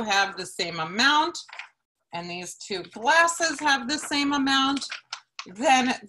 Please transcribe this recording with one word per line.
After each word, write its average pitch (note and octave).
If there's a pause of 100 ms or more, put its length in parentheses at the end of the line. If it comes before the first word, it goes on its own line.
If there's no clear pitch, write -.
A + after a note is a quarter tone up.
have G3
the F#3
same E3+
amount C#4 (760)
and F3
these F3
two F#3 (100)
glasses D#4+
have C4+
the D4+
same C#4+
amount," C4+ (600)
then B3+